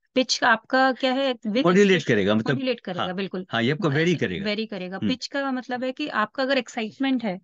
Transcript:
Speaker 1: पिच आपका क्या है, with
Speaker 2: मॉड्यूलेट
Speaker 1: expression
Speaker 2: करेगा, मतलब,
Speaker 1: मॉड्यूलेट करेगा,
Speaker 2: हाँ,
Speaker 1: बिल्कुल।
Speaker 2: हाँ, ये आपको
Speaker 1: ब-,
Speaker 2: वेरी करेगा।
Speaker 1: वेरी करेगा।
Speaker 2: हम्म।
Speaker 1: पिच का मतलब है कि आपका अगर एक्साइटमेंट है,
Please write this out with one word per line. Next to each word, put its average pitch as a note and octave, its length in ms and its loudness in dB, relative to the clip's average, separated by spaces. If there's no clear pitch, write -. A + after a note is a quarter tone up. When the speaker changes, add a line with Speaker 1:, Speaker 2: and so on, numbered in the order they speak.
Speaker 1:
पिच - 280 0
आपका C4 480 2
क्या B3+ 200 -2
है, C4 220 -2
with A#3 120 -12
Speaker 2:
मॉड्यूलेट G3+ 280 2
Speaker 1:
expression F#3+ 340 4
Speaker 2:
करेगा, G#2 260 4
मतलब, A2 200 0
Speaker 1:
मॉड्यूलेट B3+ 260 -2
करेगा, F3+ 220 -6
Speaker 2:
हाँ, F#3 120 -4
Speaker 1:
बिल्कुल। F#3 360 -6
Speaker 2:
हाँ, - 120 -2
ये C3 100 2
आपको D3+ 180 0
Speaker 1:
ब-, - 20 0
Speaker 2:
वेरी E3 220 2
करेगा। G2 300 -2
Speaker 1:
वेरी G#3+ 220 -4
करेगा। F#3 300 -10
Speaker 2:
हम्म। G#3+ 120 -2
Speaker 1:
पिच B3+ 180 -4
का C#4 260 -4
मतलब B3 320 -6
है C4 80 -4
कि D4 160 -6
आपका G#3+ 340 -2
अगर C4+ 160 0
एक्साइटमेंट A#3+ 640 -4
है, F#3 200 -4